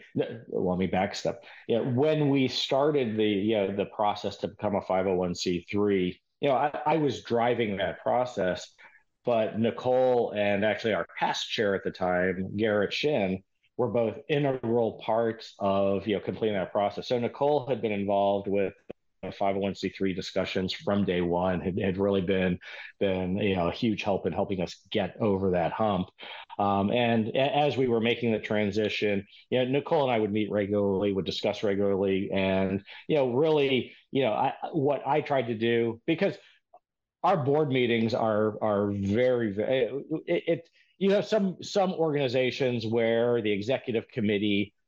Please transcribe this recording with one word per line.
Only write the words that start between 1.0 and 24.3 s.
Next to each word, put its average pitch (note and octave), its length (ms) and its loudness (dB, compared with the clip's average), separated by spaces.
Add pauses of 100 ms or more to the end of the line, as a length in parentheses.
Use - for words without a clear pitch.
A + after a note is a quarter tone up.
step. - 300 -4 (240)
You A#2 120 0
know, B2+ 120 -2
when D3 380 2
we C3+ 180 2
started C3+ 680 0
the, A2 80 2
you G#2 320 2
know, G2 180 0
the G2 100 0
process G#2 520 -2
to F#2+ 100 -6
become G2+ 280 -4
a F2+ 60 0
five F#2+ 260 0
oh F#2+ 80 2
one F2+ 200 0
C F2 340 -4
three, G2 520 0 (180)
you C#3+ 80 -2
know, C3+ 80 4
I, D3 160 0 (140)
I D#3 120 2
was C#3+ 260 -2
driving A#2 540 0
that F2 240 -4
process, A#2 720 -2 (540)
but A2 340 0
Nicole B2+ 800 2
and G2+ 260 2
actually G#2+ 300 0
our E2+ 120 -2 (140)
past - 300 -2
chair G2+ 260 0
at - 80 -4
the F#2 80 -4
time, F#2 640 -2
Garrett G#2 380 0
Shin, G2+ 500 0 (320)
were A#2+ 140 -2
both A2 260 0 (140)
integral B2 760 0
parts A2+ 560 -2
of, G2 480 2
you G2+ 80 2
know, F#2 60 -2
completing G#2+ 340 -2
that - 160 -4
process. G2+ 380 -2
So B2 100 0
Nicole C3+ 480 0
had A#2 140 -2
been A2 100 -2
involved G2+ 560 2
with G2 260 0 (640)
five G2 200 0
oh - 20 -2
one G2 160 -2
C F#2+ 140 -4
three F#2+ 240 -2
discussions F#2 580 -4
from G2+ 320 -2
day F2+ 160 0
one, F2 400 0
had, F#2 180 -4
had F#2+ 200 -2
really G2 240 2
been, F#2 360 0 (440)
been, F#2 360 0
you G2 200 0
know, E2+ 100 0
a F2 60 -2
huge A2 280 0
help G2 240 -2
in F2 60 0